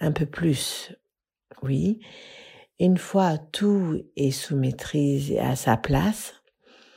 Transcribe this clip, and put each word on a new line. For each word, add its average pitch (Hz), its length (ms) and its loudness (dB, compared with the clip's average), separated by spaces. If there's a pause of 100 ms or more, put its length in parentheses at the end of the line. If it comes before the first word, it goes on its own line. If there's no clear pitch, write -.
un 156 120 2
peu 151 120 0
plus. - 680 -2 (720)
Oui. 160 380 0 (800)
Une 180 160 6
fois 180 400 2
tout 185 640 0 (160)
est 139 140 2
sous - 260 -4
maîtrise 139 760 -2
et - 80 0
à 131 160 0
sa 113 200 2
place, 156 560 0 (640)